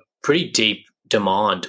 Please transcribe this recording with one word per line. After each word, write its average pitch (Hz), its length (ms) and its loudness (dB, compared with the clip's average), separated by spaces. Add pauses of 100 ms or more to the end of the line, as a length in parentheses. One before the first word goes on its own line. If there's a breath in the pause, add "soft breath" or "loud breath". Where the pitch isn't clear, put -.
(220)
pretty 151 280 0
deep 107 340 0 (240)
demand 98 600 0